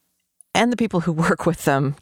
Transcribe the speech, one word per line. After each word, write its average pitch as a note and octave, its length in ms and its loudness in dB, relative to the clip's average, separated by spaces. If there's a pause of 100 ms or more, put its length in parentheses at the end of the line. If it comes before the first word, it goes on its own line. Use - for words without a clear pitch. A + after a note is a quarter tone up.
(540)
and A#3+ 180 2
the A#3 40 -4
people G3+ 240 0
who E3+ 120 -2
<laughs> E3 160 0
work - 180 0
with D#3+ 180 -2
them C#3 360 0